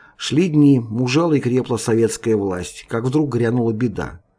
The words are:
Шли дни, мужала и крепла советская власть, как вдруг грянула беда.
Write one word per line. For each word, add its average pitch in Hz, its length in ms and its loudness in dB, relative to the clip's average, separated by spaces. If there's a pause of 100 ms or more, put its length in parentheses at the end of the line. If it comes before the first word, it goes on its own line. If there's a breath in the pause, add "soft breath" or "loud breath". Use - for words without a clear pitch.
(180 soft breath)
Шли 160 300 0
дни, 147 320 4
мужала 123 540 0
и 139 60 2
крепла 123 380 -2
советская 113 580 0
власть, 92 540 -6
как 117 140 -6
вдруг 139 280 0
грянула 117 420 0
беда. 107 480 -6 (180)